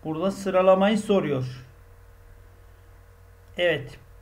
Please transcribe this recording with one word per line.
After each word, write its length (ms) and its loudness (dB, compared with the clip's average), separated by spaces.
Burada 280 -4
sıralamayı 640 2
soruyor. 680 -2
Evet, 420 -4